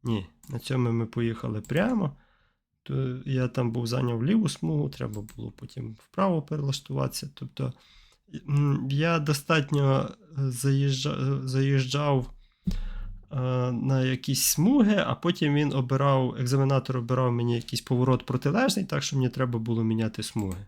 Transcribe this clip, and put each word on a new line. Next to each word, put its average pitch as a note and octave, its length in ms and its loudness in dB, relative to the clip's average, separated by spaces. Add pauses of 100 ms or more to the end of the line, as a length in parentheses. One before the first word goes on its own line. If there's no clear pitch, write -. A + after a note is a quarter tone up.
Ні, G#2 240 -2 (220)
на A#2+ 100 -8
цьому B2 320 0
ми A#2 140 0
поїхали A2+ 560 -4
прямо. F#3+ 560 0 (680)
То C3 420 -4
я B2+ 220 0
там B2 240 0
був, A#2+ 160 -2
зайняв A#2+ 380 -2
ліву G3+ 240 2
смугу, D3 400 -2
треба A2 320 -8
було A2+ 300 -12
потім A#2 520 -12
вправо F#3 380 0
перелаштуватися. C#3 920 -4
Тобто, - 400 -8 (760)
м, C#3+ 420 2
я D#3+ 280 2
достатньо, C#3+ 960 2 (220)
е, C#3 40 -2
заїжджа-, C3+ 1040 0
заїжджав, C3+ 840 2 (1000)
е, B2+ 400 0
на C3 300 2
якісь C3 420 0
смуги, G#3 640 4
а B2 80 0
потім E3+ 380 0
він D3 200 2
обирав, C3+ 600 2
екзаменатор C3 640 2
обирав B2 340 0
мені A#2+ 240 2
якийсь A#2 260 -4
поворот B2+ 440 2
протилежний, F#3 600 0
так C#3+ 180 -4
що - 120 -4
мені B2+ 140 2
треба B2 300 -2
було A2+ 240 0
міняти A2 400 0
смуги. G2 440 -4